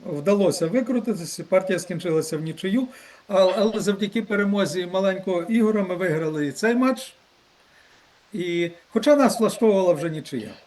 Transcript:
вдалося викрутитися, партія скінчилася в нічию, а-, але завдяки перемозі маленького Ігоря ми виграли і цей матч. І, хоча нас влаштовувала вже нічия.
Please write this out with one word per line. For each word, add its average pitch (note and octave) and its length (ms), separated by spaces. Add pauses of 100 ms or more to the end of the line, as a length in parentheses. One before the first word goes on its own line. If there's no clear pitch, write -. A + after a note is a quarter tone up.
вдалося E3+ 600
викрутитися, G#3+ 840
партія F#3 300
скінчилася E3 580
в D3+ 40
нічию, F#3+ 480 (400)
а-, F#3+ 280
але G#3+ 240
завдяки G3+ 420
перемозі G3 680
маленького F#3+ 500
Ігоря G#3+ 460
ми F3+ 60
виграли D#3+ 520
і C#3 60
цей A3+ 220
матч. B3+ 400 (1160)
І, E3+ 380 (220)
хоча D4 240
нас B3+ 240
влаштовувала G3+ 520
вже D#3+ 180
нічия. C#3+ 380 (180)